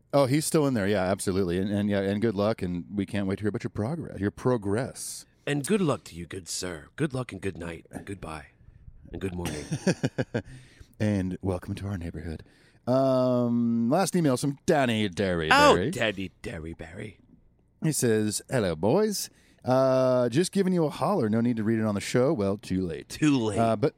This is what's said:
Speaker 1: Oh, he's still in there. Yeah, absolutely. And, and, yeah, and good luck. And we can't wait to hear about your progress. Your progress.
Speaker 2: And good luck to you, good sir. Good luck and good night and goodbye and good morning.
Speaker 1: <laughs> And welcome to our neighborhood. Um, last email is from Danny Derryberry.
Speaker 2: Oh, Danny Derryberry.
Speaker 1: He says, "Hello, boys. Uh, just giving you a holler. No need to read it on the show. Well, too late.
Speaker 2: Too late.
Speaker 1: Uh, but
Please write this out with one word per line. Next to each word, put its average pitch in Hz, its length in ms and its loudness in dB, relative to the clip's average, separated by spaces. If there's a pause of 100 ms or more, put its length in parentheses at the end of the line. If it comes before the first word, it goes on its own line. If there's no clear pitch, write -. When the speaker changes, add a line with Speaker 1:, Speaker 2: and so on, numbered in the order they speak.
(120)
Speaker 1:
Oh, 143 140 6
he's 147 180 2
still 151 220 2
in 131 80 2
there. 98 140 2
Yeah, 101 160 2
absolutely. 92 540 0
And, 101 120 -2
and, 104 200 0
yeah, 101 100 2
and 98 200 0
good 113 160 0
luck. 104 260 0
And 87 220 -4 (100)
we 98 120 -2
can't 101 220 -2
wait 98 100 -2
to 98 40 -12
hear 107 60 0
about 110 160 -6
your 117 60 -6
progress. 135 500 -6
Your 101 120 0
progress. 113 920 -2 (220)
Speaker 2:
And 143 200 -2
good 202 140 2
luck 143 240 0
to - 120 -18
you, 85 100 -10
good 92 220 -12
sir. 82 380 -8 (100)
Good 87 180 -2
luck 127 180 -8
and 95 80 -10
good 92 180 -6
night 85 340 -10
and - 120 -12
goodbye 82 420 -12 (640)
and 87 80 -10
good 95 160 -6
morning. 78 340 -6
Speaker 1:
<laughs> - 720 -2 (580)
And 98 420 0
welcome 92 340 -4
to 95 120 -8
our 101 100 -6
neighborhood. 82 460 -10 (420)
Um, 123 1040 2
last 180 240 2
email 151 200 4
is 120 60 0
from 139 260 -2
Danny 120 420 2
Derryberry. 87 420 0
Speaker 2:
Oh, 247 400 6
Danny 98 400 -2 (140)
Derryberry. 82 720 -12 (640)
Speaker 1:
He 160 100 2
says, 110 560 2
"Hello, 98 280 0
boys. 190 520 2 (360)
Uh, 131 640 4
just 156 240 0
giving 185 200 2
you 170 120 2
a 143 60 0
holler. 143 380 0
No 113 120 2
need 120 160 2
to 110 80 -2
read 113 160 2
it 110 40 0
on 107 120 2
the 95 40 -2
show. 127 320 2
Well, 101 240 0
too 92 300 -2
late. 78 220 -8
Speaker 2:
Too 147 280 2
late. 107 220 0
Speaker 1:
Uh, 113 160 4
but 113 240 0